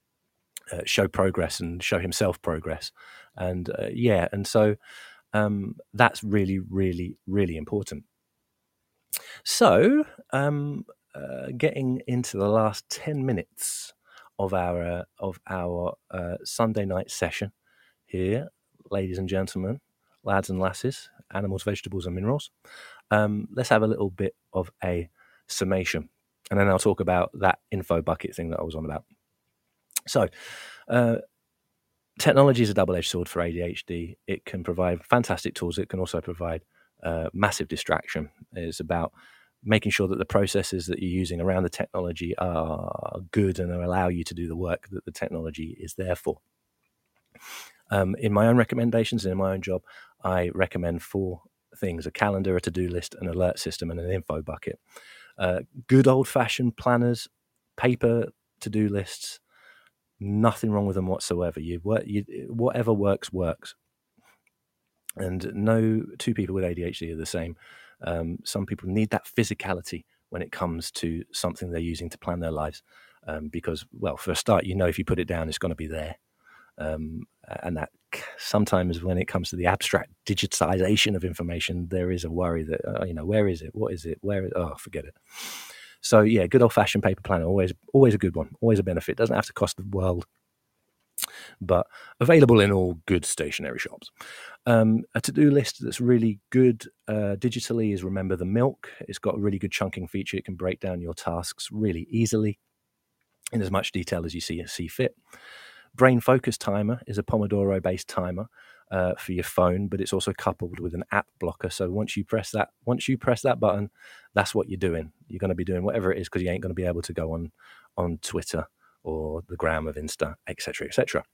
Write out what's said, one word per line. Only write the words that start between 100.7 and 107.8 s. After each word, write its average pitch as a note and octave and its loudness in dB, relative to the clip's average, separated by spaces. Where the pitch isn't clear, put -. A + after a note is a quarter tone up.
down F2+ -4
your E2 -6
tasks - -6
really G2 -2
easily G#2+ 0
in A#2 0
as F#2 -2
much G2 0
detail F2 -4
as E2 -8
you E2+ -8
see, E2+ -6
see F2 -8
fit. - -2
Brain B2+ 8
focus B2+ 2
timer G#2 -2
is G#2 -4
a G2+ 0
Pomodoro-based G2 0